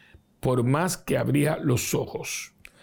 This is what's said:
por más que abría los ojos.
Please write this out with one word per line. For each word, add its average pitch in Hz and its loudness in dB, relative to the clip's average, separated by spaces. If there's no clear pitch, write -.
por 127 2
más 147 2
que - -4
abría 143 2
los - 0
ojos. - -6